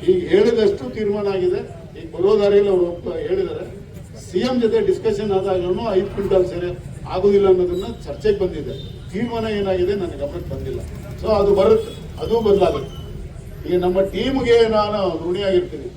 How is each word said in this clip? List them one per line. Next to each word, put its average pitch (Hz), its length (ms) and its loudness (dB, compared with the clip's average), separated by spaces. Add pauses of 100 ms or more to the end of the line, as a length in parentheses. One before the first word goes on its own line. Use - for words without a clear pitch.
(100)
ಈಗ 185 80 4 (140)
ಹೇಳಿದಷ್ಟು 214 520 4 (120)
ತೀರ್ಮಾನ 208 300 -2 (100)
ಆಗಿದೆ. 180 240 0 (380)
ಈಗ 165 160 -14
ಬರೋ 180 160 2 (100)
ದಾರಿಯಲ್ಲಿ 202 340 6
ಅವ್ರು 175 180 4
ಒಪ್ಪ - 160 -8 (180)
ಹೇಳಿದ್ದಾರೆ. 170 400 -2 (600)
ಸಿ 180 120 -2 (100)
ಎಂ 254 140 0
ಜೊತೆ 226 160 4 (100)
ಡಿಸ್ಕಷನ್ 208 500 0
ಆದಾಗಲೂ 185 460 0 (140)
ಐದು 196 160 0
ಕ್ವಿಂಟಲ್ 190 380 2
ಸೇರೆ 175 180 -4 (440)
ಆಗೋದಿಲ್ಲ 196 380 4
ಅನ್ನೋದನ್ನ 180 380 0 (160)
ಚರ್ಚೆಗೆ 208 360 0
ಬಂದಿದೆ. 160 320 -4 (380)
ತೀರ್ಮಾನ 233 320 -4 (160)
ಏನಾಗಿದೆ 190 420 2
ನನ್ನ 165 200 -6
ಗಮನಕ್ಕೆ - 320 -6
ಬಂದಿಲ್ಲ. 135 260 -6 (400)
So 220 80 -4 (120)
ಅದು 196 200 4
ಬರುತ್ತೆ, 220 320 4 (300)
ಅದು 226 260 0
ಬದಲಾಗುತ್ತೆ. 175 480 2 (680)
ಈಗ 170 80 -2 (100)
ನಮ್ಮ 180 160 2 (140)
ಟೀಮ್ಗೆ 240 440 2 (200)
ನಾನು 208 200 0 (280)
ಋಣಿಯಾಗಿರ್ತೀನಿ. 180 720 0